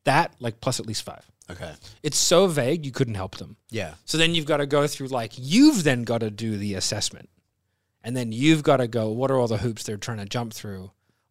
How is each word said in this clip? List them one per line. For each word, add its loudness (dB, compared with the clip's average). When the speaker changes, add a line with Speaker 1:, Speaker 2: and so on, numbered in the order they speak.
Speaker 1:
That, 2
like, -6
plus -2
at -10
least -6
five." -14
Speaker 2:
Okay. -14
Speaker 1:
It's -2
so 6
vague, 0
you -8
couldn't 0
help -6
them. -16
Speaker 2:
Yeah. -8
Speaker 1:
So -4
then 4
you've -2
gotta 0
go 2
through, -8
like, -6
you've 6
then 2
gotta -2
do -4
the -4
assessment. -4
And -6
then -4
you've 2
gotta 4
go, 0
what -2
are 2
all 2
the 0
hoops -4
they're -8
trying -8
to -8
jump -6
through? -14